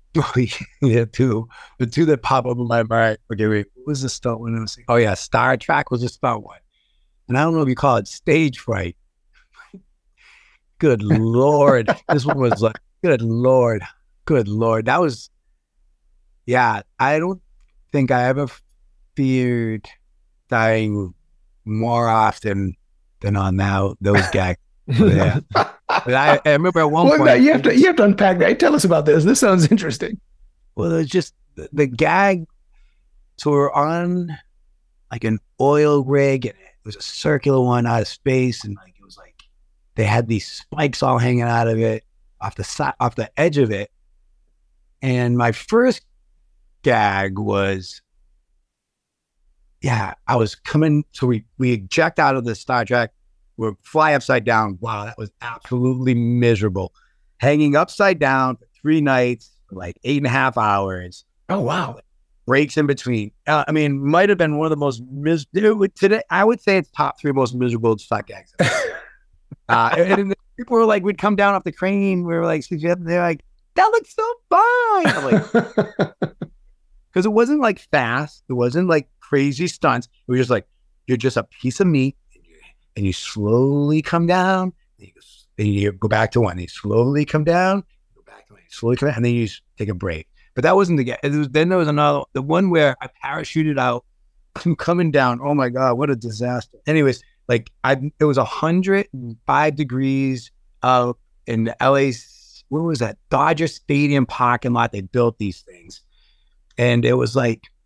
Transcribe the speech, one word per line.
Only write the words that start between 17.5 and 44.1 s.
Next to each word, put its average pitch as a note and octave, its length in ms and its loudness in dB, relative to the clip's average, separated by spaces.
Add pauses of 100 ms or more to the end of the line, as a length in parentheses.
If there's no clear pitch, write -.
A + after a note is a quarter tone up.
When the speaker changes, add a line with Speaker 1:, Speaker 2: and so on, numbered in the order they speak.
Speaker 1:
think C3+ 200 0
I B2 140 2
ever C3 240 0 (680)
feared B2 720 -2 (600)
dying A2 680 0 (500)
more A2+ 420 -2
often G#2 680 0 (460)
than G2+ 160 -2
on F#2+ 200 0
now, G2 460 0
those G2 260 2
gags. F#2 340 -2
Speaker 2:
<laughs> - 60 -20 (200)
Speaker 1:
Yeah. C#3+ 520 2 (140)
But - 600 -2
I, C#3+ 300 4
I D3+ 80 4
remember E3+ 280 2
at D#3 100 2
one E3 160 4
Speaker 3:
Well, D4+ 120 6
Speaker 1:
point C4 240 6
Speaker 3:
you D4 100 6
have E4+ 100 2
to, - 140 2
you C#4 100 8
have F4 100 2
to A#3+ 80 4
unpack G3 340 4
that. F3 200 2
Tell D4+ 160 4
us D4 80 2
about D#3+ 240 2
this. D3+ 160 6
This A3 160 4
sounds F#3 320 4
interesting. F#3 500 -2 (540)
Speaker 1:
Well, C3+ 160 -2
it E3 60 0
was D#3+ 120 0
just F3 260 -2 (200)
the, - 180 -16
the D3 140 -4
gag. E3 580 0 (960)
So D3 140 -2
we're C#3+ 200 2
on, E3+ 640 -2 (760)
like, A#2+ 100 -8
an A2 160 -2 (220)
oil D3 420 4
rig, C3+ 440 0
and G#2 100 -10
it - 280 -20
was G#2+ 120 -14
a - 60 -18
circular C#3 600 0
one A#2+ 220 0
out A#2 160 0
of - 60 -6
space, B2+ 560 -2
and, G#2 180 -10
like, - 160 -20
it - 60 -20
was, - 120 -20
like, - 200 -20 (580)
they A2+ 100 0
had A2+ 220 0
these A2 240 -4
spikes - 540 -4
all B2+ 140 2
hanging B2 240 0
out A#2 260 0
of A2+ 100 0
it, A2 240 -2 (380)
off - 160 -10
the G2 80 -8
si-, - 180 -8 (160)
off B2 160 -2
the A2 240 -8
edge D3+ 200 0
of B2 120 2
it. G#2 220 -8 (1120)